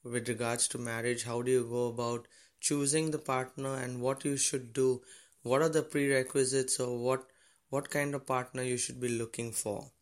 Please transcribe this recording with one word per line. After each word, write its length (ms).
with 260
regards 420
to 80
marriage. 440
How 200
do 100
you 100
go 240
about 400
choosing 520
the 80
partner 560
and 240
what 240
you 120
should 360
do? 300
What 180
are 60
the 160
prerequisites 960
or 180
what, 260
what 180
kind 280
of 100
partner 380
you 140
should 220
be 100
looking 420
for? 500